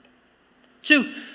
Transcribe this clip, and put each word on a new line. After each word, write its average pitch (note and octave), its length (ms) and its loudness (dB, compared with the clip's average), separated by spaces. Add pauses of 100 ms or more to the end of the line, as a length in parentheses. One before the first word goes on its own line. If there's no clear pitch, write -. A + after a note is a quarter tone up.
(840)
즉, D4 220 4 (300)